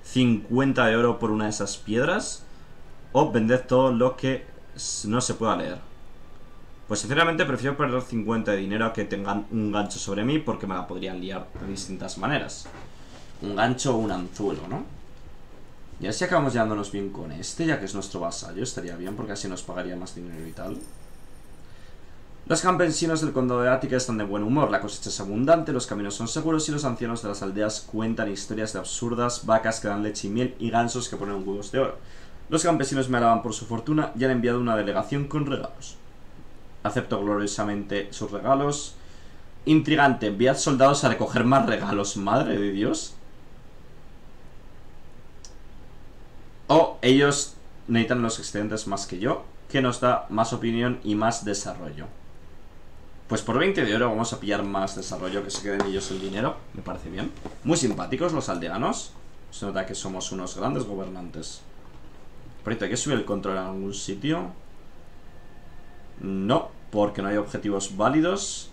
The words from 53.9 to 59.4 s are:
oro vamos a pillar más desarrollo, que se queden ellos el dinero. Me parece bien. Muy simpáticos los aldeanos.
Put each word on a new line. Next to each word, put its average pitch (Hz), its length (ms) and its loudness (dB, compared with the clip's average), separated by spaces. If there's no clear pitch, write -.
oro 120 140 4
vamos 113 240 0
a 110 80 -6
pillar 101 240 0
más 98 320 0
desarrollo, 92 480 -4
que 101 80 -6
se - 100 -4
queden 98 200 0
ellos 98 300 0
el 95 100 -4
dinero. 98 340 -2
Me 98 80 -8
parece 90 280 -8
bien. 95 200 -4
Muy 151 100 6
simpáticos 135 560 2
los 147 160 -2
aldeanos. 95 640 -2